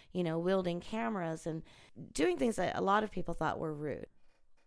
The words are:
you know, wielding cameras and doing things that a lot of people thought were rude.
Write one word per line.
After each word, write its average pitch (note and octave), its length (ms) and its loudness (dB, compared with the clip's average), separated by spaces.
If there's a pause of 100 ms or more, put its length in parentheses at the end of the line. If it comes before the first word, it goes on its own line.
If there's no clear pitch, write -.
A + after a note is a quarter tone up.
(120)
you F3+ 120 0
know, D#3+ 140 2
wielding F3+ 420 2
cameras G3 640 -4
and D#3+ 160 -4 (500)
doing E4+ 240 2
things A#3+ 200 2
that - 200 0
a - 40 0
lot G3 240 4
of G#3 80 -6
people F3 220 -2
thought D3 240 0
were D#3 160 -4
rude. D3 320 -6 (600)